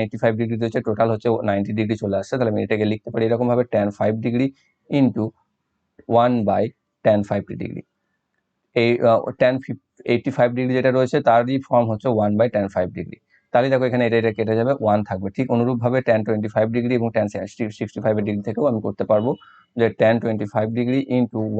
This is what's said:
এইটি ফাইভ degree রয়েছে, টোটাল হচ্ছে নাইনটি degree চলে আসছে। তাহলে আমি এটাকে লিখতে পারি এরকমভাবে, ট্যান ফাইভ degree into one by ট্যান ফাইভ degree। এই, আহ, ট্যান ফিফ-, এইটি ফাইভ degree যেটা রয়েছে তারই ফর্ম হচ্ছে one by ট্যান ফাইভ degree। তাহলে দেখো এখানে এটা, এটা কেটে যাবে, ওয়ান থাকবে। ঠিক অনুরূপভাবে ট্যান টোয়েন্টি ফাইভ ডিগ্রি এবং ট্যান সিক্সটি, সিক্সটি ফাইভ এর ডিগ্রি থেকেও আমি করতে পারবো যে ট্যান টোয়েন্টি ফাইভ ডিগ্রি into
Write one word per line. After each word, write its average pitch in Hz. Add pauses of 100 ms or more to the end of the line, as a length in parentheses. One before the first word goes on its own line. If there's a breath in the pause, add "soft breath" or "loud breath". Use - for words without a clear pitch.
এইটি 110
ফাইভ 117
degree 117
রয়েছে, 117 (100)
টোটাল 113
হচ্ছে 110 (200)
নাইনটি 101
degree 107
চলে 98
আসছে। -
তাহলে 120
আমি 107
এটাকে 107
লিখতে 110
পারি 110
এরকমভাবে, 120
ট্যান 104
ফাইভ 104 (140)
degree 123 (440 soft breath)
into 123 (1000)
one 123 (120)
by 95 (420)
ট্যান 107
ফাইভ 101 (200)
degree। - (960)
এই, 117
আহ, 113 (200)
ট্যান 127
ফিফ-, - (260)
এইটি 120
ফাইভ 123 (100)
degree 127
যেটা 127
রয়েছে 131 (120)
তারই 120 (100)
ফর্ম 120
হচ্ছে 107 (160)
one 104
by 117
ট্যান 101
ফাইভ 92 (100)
degree। - (340)
তাহলে 123
দেখো 131
এখানে 123
এটা, 113
এটা 113
কেটে 110
যাবে, 127
ওয়ান 107 (100)
থাকবে। 98
ঠিক 131
অনুরূপভাবে 120 (100)
ট্যান 110
টোয়েন্টি 107
ফাইভ 110 (100)
ডিগ্রি 120
এবং 117
ট্যান 107
সিক্সটি, 98 (160)
সিক্সটি 107
ফাইভ 110
এর 104
ডিগ্রি 104
থেকেও 113
আমি 110
করতে 101
পারবো 110 (460 soft breath)
যে 113 (140)
ট্যান 113
টোয়েন্টি 110
ফাইভ 110 (120)
ডিগ্রি 123 (160)
into 117 (200)